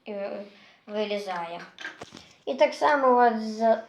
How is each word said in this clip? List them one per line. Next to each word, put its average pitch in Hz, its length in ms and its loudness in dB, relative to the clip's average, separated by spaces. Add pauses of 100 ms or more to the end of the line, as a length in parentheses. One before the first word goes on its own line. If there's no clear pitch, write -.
і, 214 60 -14
е, 202 340 -10 (420)
вилізає. 202 720 -6 (840)
І 269 100 -4
так 294 200 4
само 269 420 4
от 233 260 4
з 220 460 2